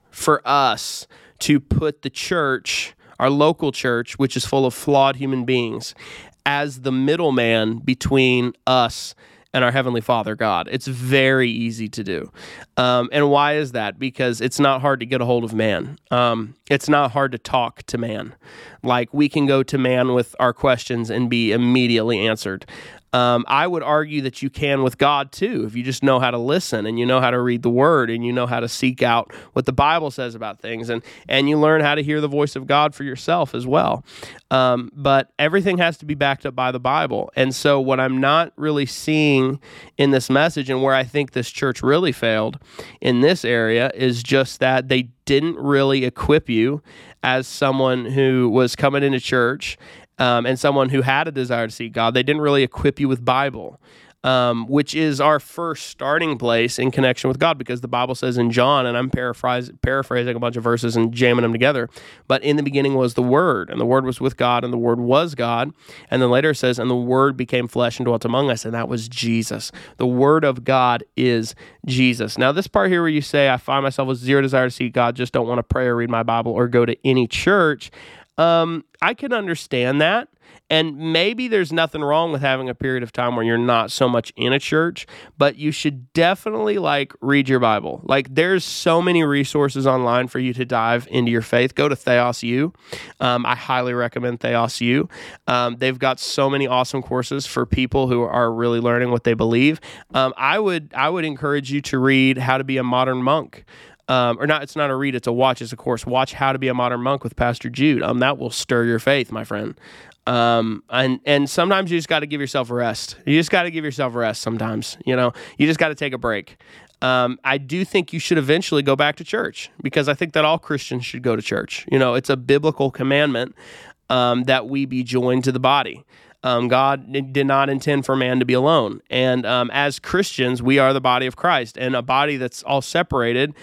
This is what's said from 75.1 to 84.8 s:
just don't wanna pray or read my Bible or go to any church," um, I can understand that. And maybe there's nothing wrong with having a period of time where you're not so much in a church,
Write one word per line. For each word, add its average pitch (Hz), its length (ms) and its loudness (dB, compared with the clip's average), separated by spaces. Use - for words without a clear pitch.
just 139 160 -6
don't 117 160 -4
wanna 120 140 -2
pray 127 240 0
or 120 100 0
read 120 140 -2
my 113 120 0
Bible 113 300 0
or 120 160 0
go 120 160 4
to 117 100 -2
any 127 200 4
church," 170 640 0
um, 165 480 2
I 196 120 2
can 247 180 -6
understand 147 680 -2
that. 196 260 2
And 160 420 0
maybe 220 360 0
there's 185 240 -2
nothing 165 280 -2
wrong 156 320 0
with 139 100 -4
having 131 260 -2
a 120 60 -6
period 131 280 -4
of 117 100 -12
time 123 220 -2
where 113 100 -2
you're 117 140 2
not 120 320 2
so 131 180 2
much 117 280 -2
in 123 160 0
a 139 60 2
church, 160 460 -2